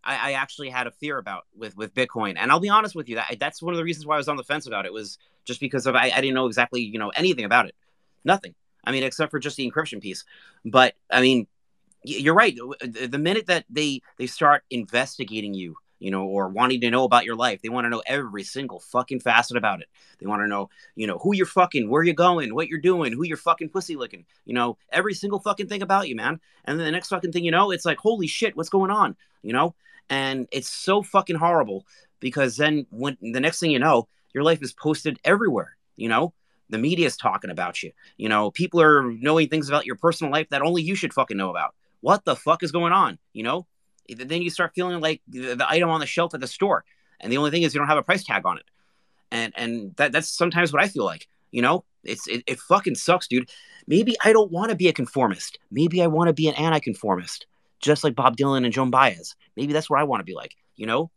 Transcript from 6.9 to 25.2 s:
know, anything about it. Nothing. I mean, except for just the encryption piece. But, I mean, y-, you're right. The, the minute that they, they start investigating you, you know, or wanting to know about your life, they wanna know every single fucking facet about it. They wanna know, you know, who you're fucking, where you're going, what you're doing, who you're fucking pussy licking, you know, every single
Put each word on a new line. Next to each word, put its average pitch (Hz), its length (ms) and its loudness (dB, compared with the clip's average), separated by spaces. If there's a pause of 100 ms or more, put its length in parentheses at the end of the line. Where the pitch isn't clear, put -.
know, 107 120 -4
anything 147 360 0
about 113 200 4
it. - 80 -18 (480)
Nothing. 180 320 0 (320)
I 123 60 -2
mean, 135 100 0
except 143 280 -4
for 147 80 -6
just 139 180 -8
the 127 140 -4
encryption 135 320 -6
piece. 92 240 -12 (360)
But, 127 300 6 (180)
I 127 120 6
mean, 127 240 4 (580)
y-, 135 140 -8
you're 151 160 2
right. 202 200 6 (280)
The, 123 240 -6
the 131 120 -4
minute 196 280 0
that 170 240 0
they, 139 320 -4 (160)
they 131 80 -4
start 143 420 4
investigating 110 880 -4
you, 87 220 -10 (220)
you 95 120 -8
know, 95 140 -2
or 95 240 -2
wanting 120 340 2
to 120 80 2
know 127 140 2
about 120 200 4
your 113 120 -6
life, 113 260 -2
they 110 80 -8
wanna 120 180 -2
know 113 160 -4
every 117 380 -4
single 110 380 -10
fucking 127 400 -4
facet 120 360 2
about 101 240 -2
it. - 80 -20 (300)
They - 80 -14
wanna 104 220 -2
know, 101 200 -4 (280)
you 110 100 -4
know, 92 100 -4
who 202 180 0
you're 185 120 2
fucking, 151 420 2
where 147 140 2
you're 170 100 2
going, 160 420 2
what 160 140 -2
you're 156 100 -8
doing, 160 360 0
who 147 100 -4
you're 156 140 -6
fucking 165 320 -2
pussy 170 260 -6
licking, 110 300 -12 (180)
you - 80 -10
know, 120 240 -2 (160)
every 180 220 0
single 202 240 -4